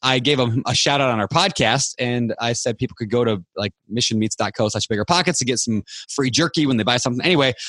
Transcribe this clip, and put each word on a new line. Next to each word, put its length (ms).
I 180
gave 200
him 280
a 80
shout 280
out 80
on 100
our 80
podcast, 720
and 420
I 140
said 240
people 160
could 160
go 120
to, 220
like, 180
missionmeats 480
dot 220
co 140
slash 160
bigger 180
pockets 360
to 40
get 140
some 240
free 220
jerky 340
when 140
they 60
buy 120
something. 260
Anyway, 280